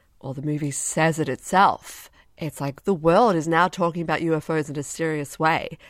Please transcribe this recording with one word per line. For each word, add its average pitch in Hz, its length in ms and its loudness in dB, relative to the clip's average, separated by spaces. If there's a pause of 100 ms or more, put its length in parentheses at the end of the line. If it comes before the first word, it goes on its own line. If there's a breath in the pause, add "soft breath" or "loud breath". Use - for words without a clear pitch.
(200 soft breath)
Well, 135 140 -10
the 139 80 -10
movie 147 280 -4
says 156 480 0
it 151 100 0
itself. - 840 0 (260 soft breath)
It's - 240 -10
like, 139 240 -8
"The 196 100 2
world 175 400 4
is 160 140 0
now 165 180 4
talking 175 360 -2
about 160 200 -2
U 165 120 0
F 151 160 -4
Os 156 180 0
in 147 100 -8
a 147 40 -6
serious 156 560 -6
way," 160 400 0 (120)